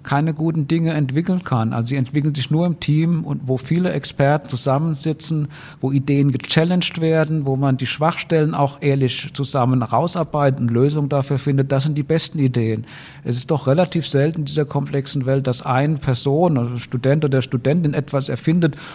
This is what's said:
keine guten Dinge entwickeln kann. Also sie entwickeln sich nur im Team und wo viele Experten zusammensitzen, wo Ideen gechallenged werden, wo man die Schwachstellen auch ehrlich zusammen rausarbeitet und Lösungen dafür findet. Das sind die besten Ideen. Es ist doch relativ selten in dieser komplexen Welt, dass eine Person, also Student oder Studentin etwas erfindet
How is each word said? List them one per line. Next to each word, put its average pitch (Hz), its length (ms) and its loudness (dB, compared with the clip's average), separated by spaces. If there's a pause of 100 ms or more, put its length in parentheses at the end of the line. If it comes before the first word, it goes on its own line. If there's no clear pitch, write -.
keine 151 280 0
guten 156 360 -2
Dinge 165 240 0
entwickeln 156 500 0
kann. 113 300 0
Also 117 160 -2
sie 139 80 -2
entwickeln 143 400 0
sich 135 160 -2
nur 165 140 2
im 170 120 -2
Team 160 460 0
und 139 240 -6
wo 131 80 0
viele 170 340 0
Experten 147 580 0
zusammensitzen, 147 1000 -2 (320)
wo 131 100 -2
Ideen 139 400 2
gechallenged 165 720 0
werden, 160 440 2
wo 135 120 0
man 135 200 2
die 123 120 -2
Schwachstellen 156 640 0
auch 139 260 0
ehrlich 139 540 0
zusammen 127 480 0
rausarbeitet 143 800 0
und 120 100 0
Lösungen 143 380 2
dafür 139 300 0
findet. 139 340 0
Das 135 100 2
sind 151 160 0
die 143 60 -2
besten 160 340 0
Ideen. 117 480 0 (380)
Es 120 120 -2
ist - 140 -4
doch 147 160 0
relativ 170 400 2
selten 151 340 0
in 147 40 -4
dieser 147 200 -2
komplexen 143 600 -2
Welt, 135 220 0
dass 123 140 -2
eine 143 340 2
Person, 139 600 2
also 120 220 -2
Student 131 460 0
oder 135 180 2
Studentin 147 500 0
etwas 139 360 -2
erfindet 160 480 0 (180)